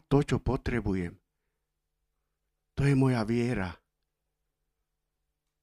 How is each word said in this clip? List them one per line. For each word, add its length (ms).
to, 160
čo 160
potrebujem. 760
To 80
je 80
moja 320
viera. 480